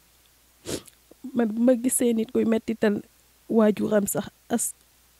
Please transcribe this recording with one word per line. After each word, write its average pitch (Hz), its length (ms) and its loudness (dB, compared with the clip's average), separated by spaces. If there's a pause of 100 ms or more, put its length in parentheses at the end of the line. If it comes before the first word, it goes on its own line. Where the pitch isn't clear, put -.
(1200)
Man 233 260 -2
bu 220 120 -4
ma 247 160 6
gisee 240 380 0
nit 220 180 -2
kuy 220 160 0
mettital 226 460 0 (560)
waajuram 214 580 2
sax, - 180 -4 (220)
as-, - 260 -4 (460)